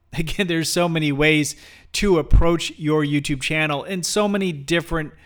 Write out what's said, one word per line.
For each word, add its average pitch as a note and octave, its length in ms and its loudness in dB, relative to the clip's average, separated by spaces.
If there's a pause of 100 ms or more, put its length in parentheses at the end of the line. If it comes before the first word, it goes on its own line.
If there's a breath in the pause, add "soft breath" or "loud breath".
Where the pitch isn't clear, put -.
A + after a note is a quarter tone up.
<laughs> - 120 -20
Again, E3+ 360 -4
there's E3 200 -2
so F3 200 0
many D#3+ 240 0
ways D3+ 420 2 (380 loud breath)
to F#3+ 260 2
approach E3 580 4
your D#3 280 0
YouTube C#3+ 360 -2
channel D#3 440 -2
and F3+ 200 -6
so G#3 220 0
many G3 260 0
different D#3 600 -4 (120)